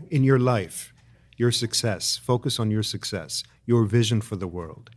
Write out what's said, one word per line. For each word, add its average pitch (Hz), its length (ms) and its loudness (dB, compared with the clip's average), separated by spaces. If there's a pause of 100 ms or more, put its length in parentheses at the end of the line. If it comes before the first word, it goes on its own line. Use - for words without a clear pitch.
(100)
In 143 140 2
your 135 140 6
life, 123 540 0 (440)
your 120 140 4
success. 110 680 -2
Focus 123 440 -2
on 110 100 0
your 107 140 0
success, - 580 -8 (240)
your 117 180 4
vision 110 360 2
for 104 160 -8
the 92 100 -6
world, 85 500 -12